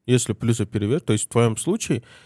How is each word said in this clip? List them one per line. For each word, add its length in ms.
Если 280
плюсы 320
перевешивают, 400
то 80
есть 120
в 40
твоем 280
случае 460